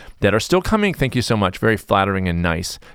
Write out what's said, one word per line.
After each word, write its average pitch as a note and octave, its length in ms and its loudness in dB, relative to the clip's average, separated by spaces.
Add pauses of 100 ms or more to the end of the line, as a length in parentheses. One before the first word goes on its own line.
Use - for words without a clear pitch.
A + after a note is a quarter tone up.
(200)
that G2+ 140 2
are A2+ 80 4
still F3+ 200 0
coming. G#3 320 0
Thank C3 220 -2
you B2 60 0
so A2+ 160 0
much. F#2+ 220 0
Very A2 180 2
flattering G2 500 0
and E2+ 140 -2
nice. E2+ 360 -2 (180)